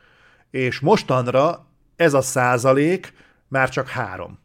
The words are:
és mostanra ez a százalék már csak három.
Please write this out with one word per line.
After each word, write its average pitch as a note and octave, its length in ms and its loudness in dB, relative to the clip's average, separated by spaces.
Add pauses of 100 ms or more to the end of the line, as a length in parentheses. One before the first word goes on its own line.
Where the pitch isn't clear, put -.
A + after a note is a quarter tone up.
(520)
és B2+ 280 -4
mostanra C#3 880 0 (280)
ez E3 180 2
a C3+ 80 4
százalék C3 920 0 (340)
már C3 220 0
csak C3 180 -6
három. F#2+ 580 -10